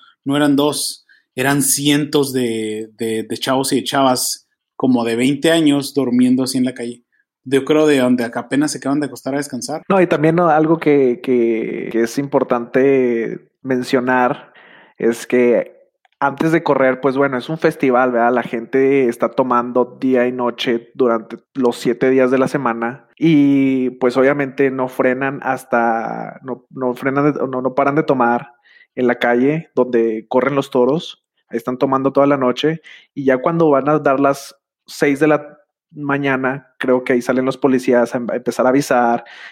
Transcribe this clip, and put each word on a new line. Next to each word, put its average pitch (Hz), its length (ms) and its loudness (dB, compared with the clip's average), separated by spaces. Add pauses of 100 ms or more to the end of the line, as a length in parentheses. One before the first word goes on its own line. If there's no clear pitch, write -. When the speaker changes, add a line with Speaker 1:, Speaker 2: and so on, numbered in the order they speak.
(240)
Speaker 1:
no 139 120 -2
eran 147 200 2
dos, 143 500 -2 (280)
eran 139 280 0
cientos 143 680 0
de, 110 600 -4
de, 110 280 -4
de 110 160 -8
chavos 135 340 -2
y 139 40 0
de 110 80 -2
chavas - 640 -2 (280)
como 123 280 0
de 117 120 -2
veinte 139 340 0
años 147 440 2
durmiendo 127 500 2
así 127 140 -4
en 127 60 0
la 127 100 -4
calle. 120 300 -12 (400)
Yo 131 200 0
creo 151 220 4
de 147 120 4
donde 123 260 2
acá 117 160 -6
apenas 147 320 -2
se 143 60 -10
acaban 139 220 -4
de 143 60 -4
acostar 131 280 -10
a 143 40 -2
descansar. 143 500 -8
Speaker 2:
No, 190 120 2
y 175 60 4
también, 160 300 2
¿no? 175 120 2
algo 156 300 2
que, 139 440 2
que, 117 680 0
que 113 120 0
es 117 160 -2
importante 127 1300 0 (120)
mencionar 127 920 -2 (460)
es 117 280 -2
que 120 500 0 (460)
antes 143 300 0
de 165 100 2
correr, 131 380 0
pues 131 160 0
bueno, 139 220 0
es 120 100 -10
un 160 80 -6
festival, 131 560 0
¿verdad? 120 220 2
La 120 80 0
gente 131 640 0
está 117 220 -2
tomando 123 680 0
día 127 280 2
y 127 60 -4
noche 120 600 -4
durante 117 440 -2 (160)
los 123 220 0
siete 131 340 0
días 131 200 4
de 131 60 2
la 131 100 2
semana 120 720 -6
y, 139 720 2
pues, 127 280 0
obviamente 135 520 2
no 131 180 -4
frenan 131 540 -2
hasta, 117 1000 -2
no, 123 260 -12
no 127 260 -4
frenan 139 380 0
de, - 160 -4
no, 127 140 -6
no 127 120 -4
paran 139 200 0
de 156 80 0
tomar 120 500 0 (420)
en 127 120 0
la 123 80 2
calle 127 600 0
donde 113 540 0
corren 131 260 0
los 139 160 -2
toros. 135 540 -2 (240)
Ahí 117 80 -10
están 127 220 -6
tomando 135 340 0
toda 139 140 2
la 143 100 2
noche 135 460 -2 (320)
y 143 100 -8
ya 131 140 2
cuando 165 320 2
van 135 180 2
a 151 100 2
dar 139 220 0
las 139 340 -2 (320)
seis 143 340 -2
de 156 60 4
la 147 300 0 (340)
mañana, 139 880 -4
creo 127 240 0
que 131 120 0
ahí 120 80 0
salen 127 240 0
los 131 100 -2
policías 127 580 2
a 131 40 -2
em-, 120 120 -6
a - 60 -4
empezar 120 300 -2
a - 20 4
avisar 123 560 0 (280)